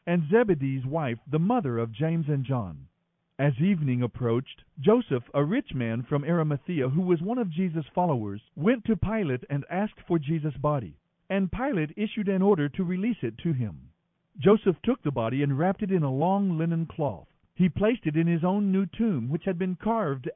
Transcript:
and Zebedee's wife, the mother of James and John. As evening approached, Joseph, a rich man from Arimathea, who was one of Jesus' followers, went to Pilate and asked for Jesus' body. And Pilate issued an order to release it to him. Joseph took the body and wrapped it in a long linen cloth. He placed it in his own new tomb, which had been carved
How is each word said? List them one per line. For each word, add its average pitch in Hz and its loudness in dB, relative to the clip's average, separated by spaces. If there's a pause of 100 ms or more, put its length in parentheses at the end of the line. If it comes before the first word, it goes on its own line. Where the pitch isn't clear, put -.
and 170 0
Zebedee's 143 2
wife, 131 -2 (120)
the 151 2
mother 170 0
of 117 -2
James 160 -2
and 139 0
John. 95 -6 (500)
As 143 2
evening 151 2
approached, 120 -2 (160)
Joseph, 151 2 (120)
a 143 4
rich 214 -2
man 117 -2
from 143 -2
Arimathea, 156 0
who 151 0
was 175 0
one 226 -2
of 202 -2
Jesus' 160 -2
followers, 117 0 (160)
went 214 0
to 220 2
Pilate 180 -2
and 143 -2
asked 196 -4
for 170 2
Jesus' 151 -2
body. 135 -2 (340)
And 190 0
Pilate 196 -2
issued 208 -2
an 190 2
order 185 4
to 190 -4
release 185 -2
it 113 -4
to 170 0
him. 101 -4 (480)
Joseph 196 4
took 247 0
the 147 -2
body 127 -2
and 139 0
wrapped 190 0
it 190 -2
in 175 2
a 135 0
long 180 0
linen 165 0
cloth. 104 -6 (260)
He 180 4
placed 214 0
it 151 0
in 165 4
his 170 2
own 196 2
new 190 2
tomb, 165 -2
which 156 -4
had 185 -2
been 185 -2
carved 170 -2